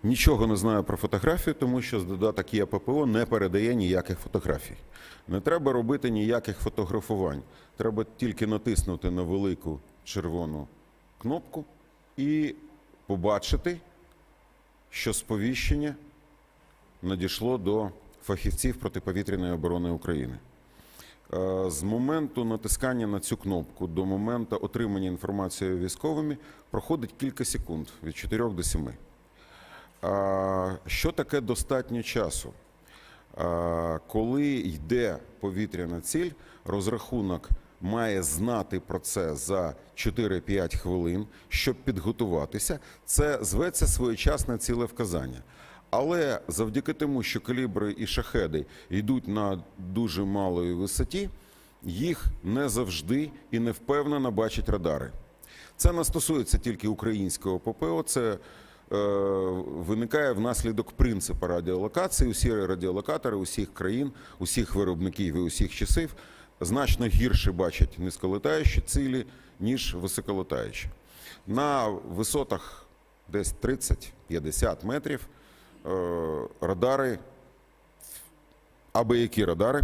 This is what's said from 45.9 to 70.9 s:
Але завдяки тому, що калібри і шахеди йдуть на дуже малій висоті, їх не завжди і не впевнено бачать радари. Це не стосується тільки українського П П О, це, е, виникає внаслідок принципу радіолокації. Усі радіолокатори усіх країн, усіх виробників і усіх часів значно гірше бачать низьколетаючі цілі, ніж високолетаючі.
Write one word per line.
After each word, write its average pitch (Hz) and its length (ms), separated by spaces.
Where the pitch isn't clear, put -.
Але 143 580
завдяки 113 440
тому, 139 300
що - 180
калібри 104 580
і 110 80
шахеди 80 600
йдуть 104 380
на 101 340
дуже 95 460
малій 92 480
висоті, 127 580
їх 127 420
не 127 240
завжди 110 640
і 113 80
не 117 120
впевнено 143 600
бачать 110 380
радари. 82 440
Це 175 160
не 170 120
стосується 151 540
тільки 107 300
українського 98 720
П 110 140
П 160 140
О, 165 160
це, 117 300
е, 90 60
виникає 113 640
внаслідок 113 580
принципу 95 560
радіолокації. 92 840
Усі 107 360
радіолокатори 95 680
усіх 95 380
країн, 123 380
усіх 95 360
виробників 92 640
і - 20
усіх - 360
часів - 400
значно 120 460
гірше 110 460
бачать 87 460
низьколетаючі 98 840
цілі, 131 460
ніж 117 340
високолетаючі. 90 920